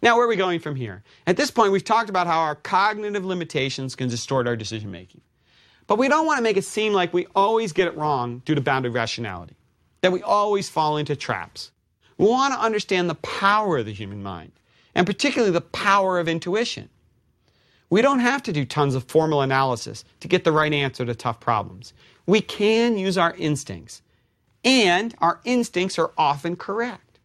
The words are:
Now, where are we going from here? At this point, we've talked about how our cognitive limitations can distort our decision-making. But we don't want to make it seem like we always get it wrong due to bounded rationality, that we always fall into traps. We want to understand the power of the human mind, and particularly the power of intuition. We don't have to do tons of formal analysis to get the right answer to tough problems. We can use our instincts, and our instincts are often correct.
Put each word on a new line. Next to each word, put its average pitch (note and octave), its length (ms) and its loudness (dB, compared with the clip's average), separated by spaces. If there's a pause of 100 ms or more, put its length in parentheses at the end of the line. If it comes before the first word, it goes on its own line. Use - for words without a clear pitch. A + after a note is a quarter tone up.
Now, A#3 140 6
where A#3+ 100 4
are - 40 2
we A3 80 0
going F3+ 220 0
from D3+ 160 -8
here? G#2+ 280 -8 (240)
At F#3 100 2
this C#4 140 0
point, G#3 200 4
we've G3 120 0
talked A3+ 260 0
about F3+ 160 0
how E3 140 0
our D#3 160 0
cognitive G#3 680 -2
limitations C#3 720 -4
can B2+ 140 -4
distort A#2+ 380 -2
our A#2+ 80 -2
decision-making. G#2 680 -12 (640)
But G#3+ 120 0
we C4+ 80 2
don't D#4 180 2
want D4+ 140 0
to - 20 -2
make A3 160 2
it F#3+ 80 -2
seem G#3+ 280 -2
like F3+ 200 0
we F3 220 -2
always A3 360 2
get F3 160 0
it - 80 -6
wrong C3 480 -2
due D#3 120 0
to C#3 60 -2
bounded C3 340 0
rationality, G#2 600 -6 (460)
that F#3 100 4
we F#3 120 -2
always G#3 440 0
fall D3+ 300 0
into D3 180 -2
traps. - 540 -8 (480)
We - 80 4
want C4 300 2
to - 40 -8
understand G#3+ 480 0
the E3 60 -2
power G3 640 0
of A2+ 80 -2
the G#2+ 80 -10
human G2+ 300 -10
mind, E2+ 280 -12 (440)
and F3+ 100 4
particularly A3 460 0
the E3+ 100 0
power G3 560 0
of E3+ 100 -2
intuition. F3+ 640 -4 (1000)
We G3 100 4
don't C#4 160 4
have B3 260 2
to A3 80 -6
do D3 140 -2
tons C#3 300 0
of B2+ 80 -4
formal D#3+ 380 2
analysis C3+ 640 0 (160)
to - 60 -14
get F3 160 2
the E3 80 4
right D#3 220 2
answer C#3 320 -2
to A#2+ 80 -4
tough A2+ 260 -6
problems. G2+ 540 -4 (320)
We G#3 160 4
can A3 560 2
use F#3+ 180 -2
our E3+ 200 0
instincts, C#3 640 -6 (640)
and A3 560 4
our E3 240 0
instincts A3+ 560 0
are E3 180 0
often D3 380 0
correct. G#3 680 -8